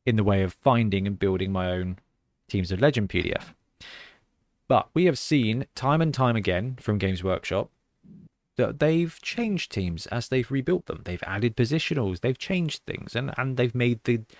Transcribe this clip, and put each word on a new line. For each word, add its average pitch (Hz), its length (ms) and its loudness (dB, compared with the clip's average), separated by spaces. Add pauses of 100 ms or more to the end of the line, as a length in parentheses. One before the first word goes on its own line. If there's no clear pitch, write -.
in 120 80 2
the 107 80 4
way 98 220 4
of 92 100 -4
finding 107 540 2
and 98 100 -4
building 95 320 0
my 92 220 0
own 92 260 -4 (480)
Teams 90 240 -2
of 92 100 -2
Legend 123 280 2
P 87 140 0
D 82 120 -2
F. - 180 -8 (1160)
But 123 260 4
we 180 120 4
have 151 120 2
seen 123 560 0
time 143 260 0
and 160 140 2
time 120 220 4
again 104 440 -2
from 104 180 0
Games 92 260 0
Workshop 95 440 -2 (880)
that 123 220 0
they've 165 420 2
changed 214 520 -4
teams 87 340 -4
as - 220 -6
they've 131 200 0
rebuilt 135 380 -2
them. 80 180 -8
They've 90 220 -6
added 104 300 -2
positionals, 123 640 0
they've 127 180 -2
changed 175 480 -4
things, - 300 -10
and, 131 200 -4
and 131 200 -2
they've 123 180 0
made 120 300 0
the, 117 160 2 (200)